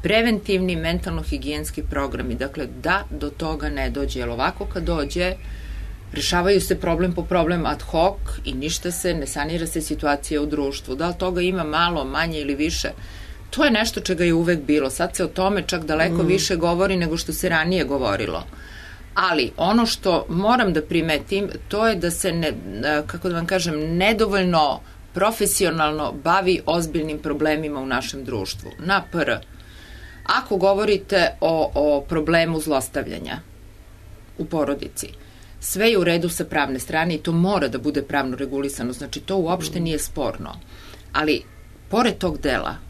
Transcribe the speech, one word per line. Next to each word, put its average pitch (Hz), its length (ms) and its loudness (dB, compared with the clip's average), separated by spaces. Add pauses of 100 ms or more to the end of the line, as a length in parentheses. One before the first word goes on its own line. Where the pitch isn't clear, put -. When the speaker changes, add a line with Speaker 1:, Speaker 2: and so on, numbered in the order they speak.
Speaker 1:
preventivni 196 720 2
mentalno-higijenski 160 1040 -4
programi. 127 520 -4
Dakle, 135 320 -6 (160)
da 190 280 0
do 147 200 -4
toga 156 380 -4
ne 135 220 -2
dođe, 139 300 -2
jer 120 80 -2
ovako 135 380 -2
kad 175 160 -4
dođe, 170 520 0 (800)
rešavaju 175 480 4
se 170 200 0
problem 175 320 2
po 170 100 -2
problem 170 440 2
ad 143 160 -2
hoc 175 340 2 (280)
i 139 100 -4
ništa 160 360 -4
se, 170 240 -2
ne 143 120 -4
sanira 160 400 -2
se 160 140 -2
situacija 147 640 0
u 151 40 0
društvu. 139 480 -2
Da 165 140 -2
li 175 100 -2
toga 185 220 0
ima 180 240 0
malo, 160 400 0
manje 151 360 -2
ili 143 140 -2
više, 151 340 -2 (640)
to 285 140 2
je 285 60 6
nešto 220 300 2
čega 180 240 0
je 170 100 6
uvek 170 260 4
bilo. 139 300 4
Sad 170 260 -2
se 185 80 0
o 160 40 -2
tome 185 340 0
čak 165 220 -2
daleko 165 380 2
Speaker 2:
Mm. 165 40 4
Speaker 1:
više 185 300 2
govori 175 400 2
nego 170 200 0
što - 160 -4
se 185 160 0
ranije 165 360 2
govorilo. 104 600 0 (680)
Ali 156 420 2
ono 220 300 4
što 175 420 2
moram 202 440 4
da 156 100 4
primetim, 165 680 0 (200)
to 214 180 2
je 220 100 4
da 170 140 0
se 170 220 0
ne, 165 160 0
e, 127 40 -2 (540)
kako 180 220 -6
da 175 60 0
vam 165 120 -2
kažem, 165 500 0
nedovoljno 190 840 4 (340)
profesionalno 165 1000 2 (120)
bavi 180 420 4
ozbiljnim 156 520 0
problemima 151 640 0
u 135 60 -6
našem 131 380 -4
društvu. 107 540 -6
Na 190 240 0 (100)
P 170 60 0
R 123 200 2 (920)
ako 233 240 0
govorite 196 720 4 (100)
o, 165 140 4 (180)
o 147 300 4
problemu 165 580 2
zlostavljanja 135 800 -2 (960)
u 165 60 -4
porodici, 147 600 -2 (540)
sve 214 300 2
je 214 80 4
u 180 60 4
redu 170 240 2
sa 170 160 -4
pravne 139 340 0
strane 160 360 0
i 147 40 -2
to 165 140 -2
mora 170 360 4
da 123 100 -4
bude 143 240 0
pravno 131 340 -2
regulisano, 139 560 -4
znači 139 280 -8
to 190 180 -2
uopšte 165 420 0
Speaker 2:
Mm. - 20 0
Speaker 1:
nije 160 160 0
sporno. - 560 -4 (580)
Ali, 151 300 2 (440)
pored 226 320 2
tog 160 220 -2
dela 120 360 0 (140)